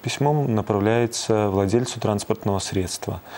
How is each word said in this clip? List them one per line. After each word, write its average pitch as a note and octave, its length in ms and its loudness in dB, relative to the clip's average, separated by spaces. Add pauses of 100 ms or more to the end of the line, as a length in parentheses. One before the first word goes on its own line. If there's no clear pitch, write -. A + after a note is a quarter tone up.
письмом C#3 520 0
направляется G#2+ 920 2
владельцу G2+ 520 0
транспортного G#2 600 -2
средства. F#2 600 -6 (180)